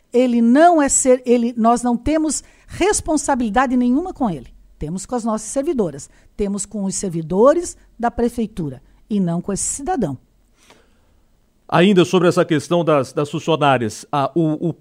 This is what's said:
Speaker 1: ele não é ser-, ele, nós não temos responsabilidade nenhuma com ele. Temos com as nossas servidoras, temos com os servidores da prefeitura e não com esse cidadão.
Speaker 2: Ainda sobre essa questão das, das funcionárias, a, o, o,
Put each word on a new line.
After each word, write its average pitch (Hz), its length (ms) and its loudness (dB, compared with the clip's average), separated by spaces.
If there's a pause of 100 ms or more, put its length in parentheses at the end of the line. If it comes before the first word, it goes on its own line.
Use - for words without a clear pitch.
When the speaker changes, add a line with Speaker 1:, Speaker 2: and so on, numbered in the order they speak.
(120)
Speaker 1:
ele 240 300 2
não 302 400 6
é 277 80 2
ser-, 254 380 2
ele, 240 280 2
nós 233 280 2
não 240 120 0
temos 302 480 -2 (220)
responsabilidade 269 1120 0
nenhuma 254 340 0
com 247 160 -4
ele. 147 200 -6 (320)
Temos 165 260 -8
com - 80 -10
as 240 100 -4
nossas 220 240 -4
servidoras, 240 600 -4 (260)
temos 202 300 -4
com 202 200 -8
os 190 100 -4
servidores 196 840 -2 (220)
da 233 100 -2
prefeitura 220 720 -6 (260)
e 208 120 -2
não 170 240 -2
com 202 100 -6
esse 180 100 -6
cidadão. 262 540 -4 (1500)
Speaker 2:
Ainda 180 340 4
sobre 180 240 2
essa 170 160 2
questão 165 400 0
das, 151 300 0
das 147 160 -4
funcionárias, 139 840 0
a, 139 220 -2
o, 160 360 -2
o, 147 120 -8